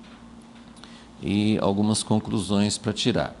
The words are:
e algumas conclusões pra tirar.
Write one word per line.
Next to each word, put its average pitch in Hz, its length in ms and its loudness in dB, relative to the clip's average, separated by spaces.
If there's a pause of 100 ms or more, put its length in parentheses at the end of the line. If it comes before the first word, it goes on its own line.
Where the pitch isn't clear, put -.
(1200)
e 104 380 2
algumas 104 420 2
conclusões 104 760 0
pra - 140 -4
tirar. 95 500 -2